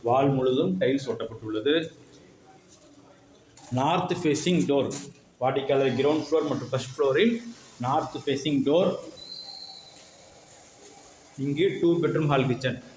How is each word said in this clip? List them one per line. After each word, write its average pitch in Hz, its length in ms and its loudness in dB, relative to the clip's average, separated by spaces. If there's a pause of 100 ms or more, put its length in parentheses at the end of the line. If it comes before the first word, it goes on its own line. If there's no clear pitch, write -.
வால் 135 300 4
முழுதும் 127 340 2 (100)
டைல்ஸ் 127 320 0
ஒட்டப்பட்டுள்ளது. 110 600 -4 (2000)
நார்த் 175 440 0
ஃபேசிங் 160 480 2
டோர், 139 180 2 (540)
வாடிக்கையாளர் 135 560 2
கிரவுண்ட் 147 280 2
ஃப்ளோர் 156 240 0
மற்றும் 120 200 -4
ஃபர்ஸ்ட் - 240 -6
ஃப்ளோரில் 156 400 2 (520)
நார்த் 147 380 -2
ஃபேசிங் 139 440 0
டோர். 185 220 4 (2500)
இங்கு 151 240 2 (120)
டூ 170 100 4 (120)
பெட்ரூம் 151 300 2
ஹால் 135 180 4
கிச்சன். 120 300 -2 (160)